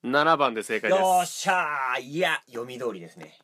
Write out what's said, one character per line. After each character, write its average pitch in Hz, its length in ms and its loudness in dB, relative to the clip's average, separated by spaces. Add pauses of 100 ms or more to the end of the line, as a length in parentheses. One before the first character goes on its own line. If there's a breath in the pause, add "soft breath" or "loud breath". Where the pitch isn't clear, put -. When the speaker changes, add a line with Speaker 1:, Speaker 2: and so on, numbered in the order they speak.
Speaker 1:
七 147 340 4
番 135 160 2
で 110 100 -6
正 110 160 -2
解 110 100 -2
で 190 60 4
す。 190 60 2
Speaker 2:
よ 185 220 4
っ - 20 -2
し - 240 -4
ゃ 147 480 0
ー。 131 40 -4
い 143 180 -8
や、 165 280 0
読 120 180 -10
み 127 140 -14
通 117 140 -4
り 92 60 -12
で 82 100 -16
す - 80 -20
ね。 80 260 -20